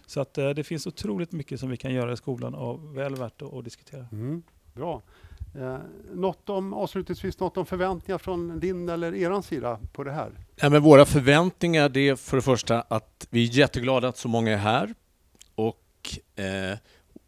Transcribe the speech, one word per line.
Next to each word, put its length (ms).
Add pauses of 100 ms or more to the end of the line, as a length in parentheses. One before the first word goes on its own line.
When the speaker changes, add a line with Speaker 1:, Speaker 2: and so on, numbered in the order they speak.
Speaker 1:
Så 160
att, 160
eh, 120
det 140
finns 240
otroligt 440
mycket 280
som 100
vi 80
kan 160
göra 200
i 40
skolan 380
och 420
väl 180
värt 260
att, 120
att 100
diskutera. 480
Speaker 2:
Mm, 320 (300)
bra. 280 (540)
Eh, 220 (360)
något 360
om, 240
avslutningsvis, 640
något 180
om 80
förväntningar 520
från 420
din 300
eller 260
eran 280
sida 360 (140)
på 100
det 80
här? 200 (240)
Speaker 3:
Ja, 140
men 120
våra 240
förväntningar, 840
det 200
är 60
för 220
det 60
första 380
att 480
vi 140
är 100
jätteglada 540
att 100
så 100
många 240
är 60
här 360 (640)
och, 540 (260)
eh, 420 (500)